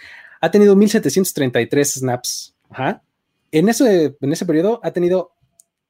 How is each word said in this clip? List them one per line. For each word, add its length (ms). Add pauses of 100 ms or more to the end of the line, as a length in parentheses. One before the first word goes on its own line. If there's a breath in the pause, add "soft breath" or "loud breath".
(400 loud breath)
ha 120
tenido 240
mil 140
setecientos 440
treinta 280
y 60
tres 260
snaps. 600 (160)
Ajá. 320 (520)
En 140
ese, 540
en 100
ese 140
periodo 360
ha 100
tenido 420 (560)